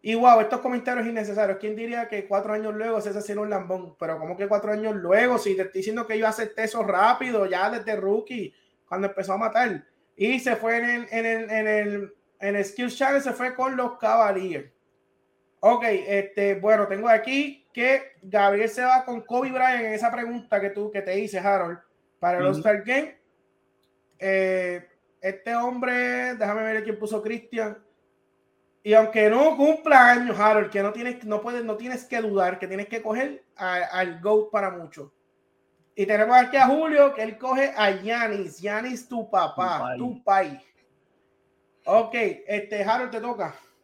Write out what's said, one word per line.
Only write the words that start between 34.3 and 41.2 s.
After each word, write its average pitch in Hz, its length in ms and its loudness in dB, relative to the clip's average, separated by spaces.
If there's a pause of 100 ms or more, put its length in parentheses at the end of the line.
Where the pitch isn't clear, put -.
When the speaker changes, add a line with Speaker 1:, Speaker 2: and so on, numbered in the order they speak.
Speaker 1:
para 196 180 -2
mucho. 160 420 -14 (840)
Y 202 100 -2
tenemos 214 320 4
aquí 254 220 4
a 262 80 8
Julio, 294 480 4
que 220 80 -6
él 220 160 -8
coge 262 360 0
a 208 180 2
Giannis. 202 680 -4
Giannis, 214 480 -6
tu 233 220 -8
papá, 180 480 0
Speaker 2:
Tu 139 40 -4
pai. 123 160 -6
Speaker 1:
tu 247 240 -8
pai. 185 420 0 (1200)